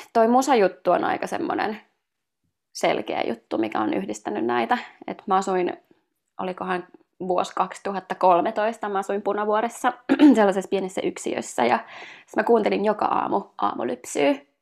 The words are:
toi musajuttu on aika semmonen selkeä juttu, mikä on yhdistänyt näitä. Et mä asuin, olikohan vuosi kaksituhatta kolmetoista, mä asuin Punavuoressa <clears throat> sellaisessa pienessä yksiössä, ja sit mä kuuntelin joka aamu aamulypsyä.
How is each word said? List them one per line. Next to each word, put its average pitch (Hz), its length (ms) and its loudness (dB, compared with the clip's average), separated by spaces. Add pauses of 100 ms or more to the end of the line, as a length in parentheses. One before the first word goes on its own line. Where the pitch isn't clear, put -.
(120)
toi 226 160 4
musajuttu 240 600 2
on - 140 2
aika - 220 -2
semmonen 202 540 -4 (1000)
selkeä - 460 -2
juttu, - 300 -6
mikä - 220 -2
on 107 140 -2
yhdistänyt 208 500 -6
näitä. 226 340 0 (280)
Et - 200 -12
mä 190 100 0
asuin, 185 360 -2 (680)
olikohan 185 460 -6 (340)
vuosi 185 340 -2
kaksituhatta 190 600 -4
kolmetoista, 208 760 2
mä 196 100 -4
asuin 202 240 -4
Punavuoressa 214 680 -2 (200)
<clears throat> 277 220 8
sellaisessa 196 340 4
pienessä 190 360 -4
yksiössä, - 600 -4
ja 120 140 2 (480)
sit - 100 -18
mä 214 80 2
kuuntelin 202 400 2
joka 208 200 0
aamu - 380 0 (160)
aamulypsyä. - 760 -2 (280)